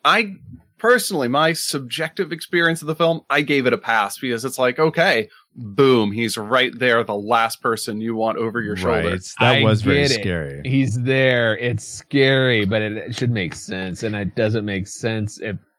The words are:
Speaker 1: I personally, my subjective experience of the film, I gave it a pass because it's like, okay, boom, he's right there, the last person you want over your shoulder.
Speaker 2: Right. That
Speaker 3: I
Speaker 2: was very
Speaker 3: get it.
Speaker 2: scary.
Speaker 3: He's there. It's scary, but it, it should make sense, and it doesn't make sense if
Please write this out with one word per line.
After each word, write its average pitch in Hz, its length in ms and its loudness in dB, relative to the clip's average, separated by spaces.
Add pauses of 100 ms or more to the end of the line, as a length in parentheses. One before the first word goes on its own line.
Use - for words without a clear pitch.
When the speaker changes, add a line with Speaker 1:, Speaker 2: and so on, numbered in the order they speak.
Speaker 1:
I 196 300 2 (420)
personally, 208 520 2
my 156 240 2
subjective 156 800 -6
experience 170 500 0
of 147 60 -6
the 156 80 -4
film, 165 240 2 (100)
I 143 120 2
gave 139 240 0
it 120 60 4
a 113 60 2
pass 104 400 0
because 120 260 -4
it's 131 140 -6
like, 127 220 0
okay, 160 480 2 (260)
boom, 117 560 4
he's 110 260 -4
right 120 400 0
there, 120 280 2
the 107 100 -4
last 113 480 0
person 113 380 -4
you 113 160 -4
want 110 220 -2
over 113 220 -2
your 104 140 -4
shoulder. 85 360 0
Speaker 2:
Right. 90 100 -4 (180)
That 123 200 4
Speaker 3:
I 139 40 2
Speaker 2:
was 110 200 4
very 139 200 2
Speaker 3:
get 139 80 2
it. 117 100 0
Speaker 2:
scary. 78 440 -4
Speaker 3:
He's 131 380 0
there. 127 560 2
It's 120 280 -4
scary, 135 760 2
but 107 180 0
it, 107 140 -4
it 113 180 -8
should 123 160 -2
make 101 240 -2
sense, 95 480 -8
and 110 140 -4
it 98 180 -4
doesn't 110 300 0
make 98 240 -4
sense 110 520 -6
if 104 140 -6 (240)